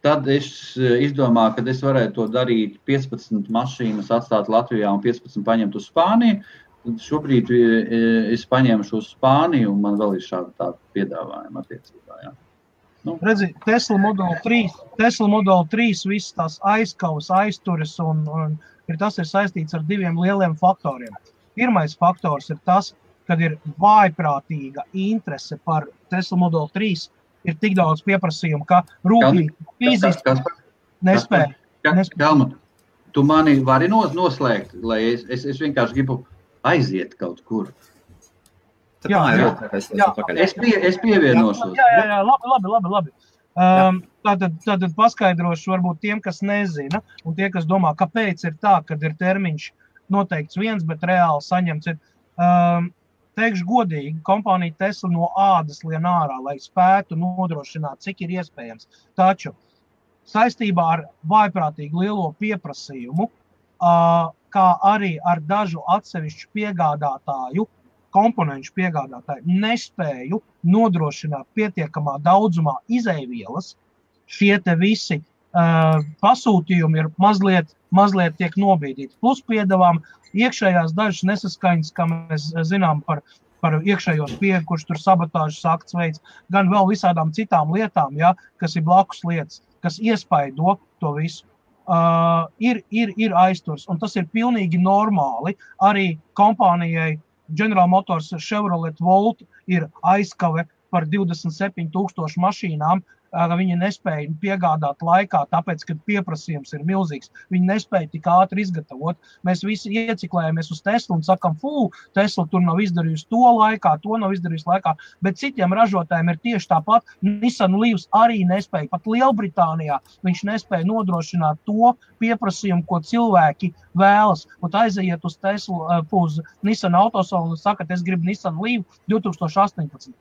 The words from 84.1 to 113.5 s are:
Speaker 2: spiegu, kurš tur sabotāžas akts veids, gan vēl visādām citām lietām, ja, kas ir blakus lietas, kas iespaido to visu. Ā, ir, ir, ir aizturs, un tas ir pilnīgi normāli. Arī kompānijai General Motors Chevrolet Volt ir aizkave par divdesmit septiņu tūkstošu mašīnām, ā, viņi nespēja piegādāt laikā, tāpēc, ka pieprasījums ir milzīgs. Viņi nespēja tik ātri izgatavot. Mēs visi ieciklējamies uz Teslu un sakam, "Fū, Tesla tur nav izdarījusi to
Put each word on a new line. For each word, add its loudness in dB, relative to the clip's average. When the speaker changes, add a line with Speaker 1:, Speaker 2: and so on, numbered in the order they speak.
Speaker 2:
spiegu, -2
kurš -6
tur -6
sabotāžas 0
akts -2
veids, -4
gan 2
vēl 4
visādām 0
citām 0
lietām, -2
ja, 4
kas -4
ir -2
blakus 2
lietas, -6
kas -4
iespaido 0
to -4
visu. -8
Ā, 2
ir, -2
ir, -2
ir -2
aizturs, 0
un -4
tas -6
ir -4
pilnīgi -2
normāli. 0
Arī 2
kompānijai 2
General 2
Motors 0
Chevrolet -4
Volt 2
ir -2
aizkave 0
par -2
divdesmit -4
septiņu -6
tūkstošu -4
mašīnām, -2
ā, -2
viņi 0
nespēja -4
piegādāt -2
laikā, 2
tāpēc, -4
ka -8
pieprasījums -6
ir -10
milzīgs. -4
Viņi 2
nespēja -2
tik -6
ātri 2
izgatavot. -8
Mēs -2
visi -6
ieciklējamies -4
uz -12
Teslu -2
un -4
sakam, 0
"Fū, -2
Tesla 0
tur 0
nav 2
izdarījusi -2
to 2